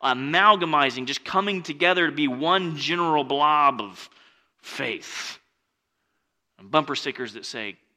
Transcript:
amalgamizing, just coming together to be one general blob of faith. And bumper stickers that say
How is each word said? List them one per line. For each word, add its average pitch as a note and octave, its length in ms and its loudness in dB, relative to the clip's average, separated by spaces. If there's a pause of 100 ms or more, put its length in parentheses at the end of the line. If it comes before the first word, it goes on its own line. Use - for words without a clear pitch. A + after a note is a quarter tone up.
amalgamizing, C#3+ 1040 2
just C3+ 180 -6
coming G3 380 0
together F3 440 2
to D3+ 60 0
be D3 140 0
one D#3+ 500 0
general D#3 460 0
blob C#3+ 580 2
of G2 300 -12 (500)
faith. - 800 -10 (1200)
And F#2+ 120 -20
bumper C#3+ 260 0
stickers B2+ 380 -6
that G#2 120 -14
say G#2 300 -10 (200)